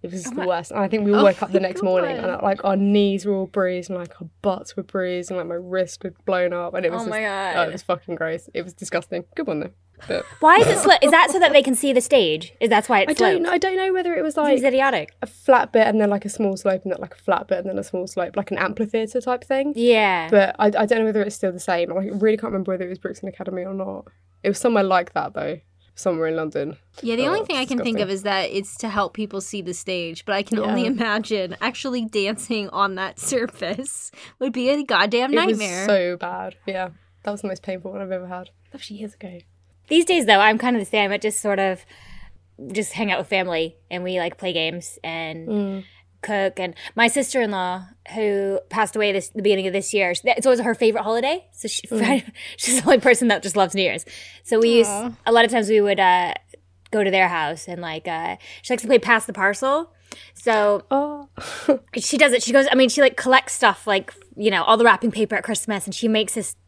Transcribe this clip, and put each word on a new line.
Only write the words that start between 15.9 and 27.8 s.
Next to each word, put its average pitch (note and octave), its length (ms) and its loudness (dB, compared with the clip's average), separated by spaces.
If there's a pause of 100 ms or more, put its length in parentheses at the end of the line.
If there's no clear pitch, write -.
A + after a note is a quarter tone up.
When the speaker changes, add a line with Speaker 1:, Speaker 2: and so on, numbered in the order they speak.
Speaker 1:
then, G#3 80 2
like, G3+ 160 -2
a G#3 40 -6
small G3+ 280 -2
slope F#3+ 240 -2
and F#3 100 -6
then, - 80 -6
like, - 140 -12
a - 60 -20
flat - 280 -2
bit F#3 120 0
and F#3+ 100 -6
then F#3+ 80 -4
a G3 60 -6
small F#3 240 -6
slope, - 280 -6
like G3+ 140 -4
an G3+ 80 -2
amphitheater G#3+ 640 -2
type B3 220 -4
thing. C#4 320 -2
Speaker 2:
Yeah. G#3+ 560 4
Speaker 1:
But G3 260 6
I, G#3+ 80 4 (100)
I G#3+ 120 2
don't A3+ 120 2
know A3 60 2
whether G#3+ 160 0
it's G3+ 140 -4
still F#3+ 160 -2
the F3 80 -12
same. F3 320 -2
I F#3+ 160 -4
really G#3+ 300 2
can't A3 140 -6
remember F#3+ 200 -4
whether F#3 140 -4
it F3+ 40 -10
was F#3 80 -10
Brixton G3 320 -10
Academy F#3 340 -10
or F#3+ 120 -8
not. G3 300 -8 (360)
It G3 80 0
was G3+ 80 -2
somewhere A3+ 260 2
like F#3 300 0
that, D3 220 -4
though. D3+ 240 -6 (340)
Somewhere E3 360 -2
in D#3+ 60 -2
London. D3+ 420 -4 (260)
Speaker 3:
Yeah, A3+ 120 -2
the C4 120 0
Speaker 1:
Oh, E4+ 80 0
Speaker 3:
only A4 100 -4
thing D4+ 120 -6
I C4 80 -2
can C4 120 -4
think A3+ 200 -2